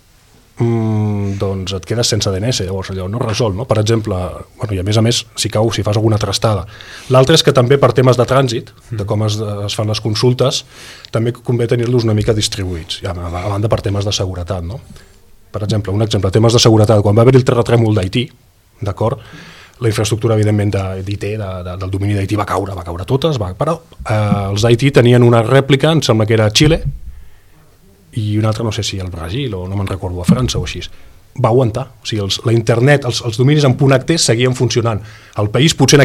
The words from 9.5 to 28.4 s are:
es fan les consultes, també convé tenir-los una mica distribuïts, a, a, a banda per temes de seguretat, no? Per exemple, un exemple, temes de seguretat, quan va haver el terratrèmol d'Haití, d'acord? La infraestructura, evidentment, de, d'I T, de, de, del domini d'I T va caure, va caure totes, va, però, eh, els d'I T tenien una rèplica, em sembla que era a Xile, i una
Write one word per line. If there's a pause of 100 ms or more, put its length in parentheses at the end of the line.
es
fan
les
consultes, (460)
també
convé
tenir-los
una
mica
distribuïts,
a,
a, (140)
a
banda
per
temes
de
seguretat,
no? (720)
Per
exemple,
un
exemple,
temes
de
seguretat,
quan
va
haver
el
terratrèmol
d'Haití, (560)
d'acord? (560)
La
infraestructura,
evidentment,
de, (260)
d'I
T, (100)
de, (140)
de,
del
domini
d'I
T
va
caure,
va
caure
totes,
va,
però, (340)
eh, (340)
els
d'I
T
tenien
una
rèplica,
em
sembla
que
era
a
Xile, (1400)
i
una